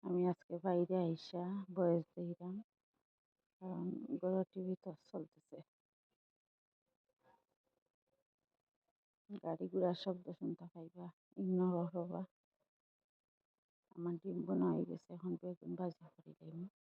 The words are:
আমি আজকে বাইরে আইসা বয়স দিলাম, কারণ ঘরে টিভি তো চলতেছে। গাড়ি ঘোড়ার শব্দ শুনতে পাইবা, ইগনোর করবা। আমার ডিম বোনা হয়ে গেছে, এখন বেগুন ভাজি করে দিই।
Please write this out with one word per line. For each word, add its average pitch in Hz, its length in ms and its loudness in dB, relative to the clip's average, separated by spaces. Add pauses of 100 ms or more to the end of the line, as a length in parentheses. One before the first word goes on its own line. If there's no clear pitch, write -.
আমি 180 140 4 (120)
আজকে - 220 -6 (100)
বাইরে 175 300 4 (120)
আইসা 165 360 -2 (320)
বয়স 170 300 6 (100)
দিলাম, 175 400 -6 (1040)
কারণ 180 240 -4 (360)
ঘরে 185 200 2 (100)
টিভি 185 320 -2
তো 190 80 -8 (180)
চলতেছে। 156 480 -10 (3750)
গাড়ি 165 280 -4
ঘোড়ার 180 320 4
শব্দ 180 220 -4 (140)
শুনতে 175 340 -6
পাইবা, 175 320 -12 (320)
ইগনোর 180 560 4
করবা। 175 280 -2 (1700)
আমার 175 260 -2
ডিম 185 160 -4 (100)
বোনা 180 260 4
হয়ে 165 160 2
গেছে, 170 240 -10
এখন 175 180 -6 (100)
বেগুন 175 380 -8
ভাজি 175 340 -4
করে - 260 -20
দিই। 165 260 -10 (160)